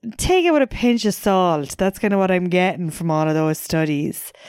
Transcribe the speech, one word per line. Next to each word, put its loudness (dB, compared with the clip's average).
take 2
it 4
with 4
a 2
pinch 0
of 2
salt. 0
That's 0
kinda 0
what 2
I'm 0
getting 0
from -4
all 2
of 2
those 0
studies. -4